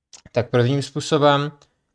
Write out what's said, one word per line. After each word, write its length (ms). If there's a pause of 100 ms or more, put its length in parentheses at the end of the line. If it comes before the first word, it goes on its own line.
(320)
Tak 180
prvním 320
způsobem, 720 (420)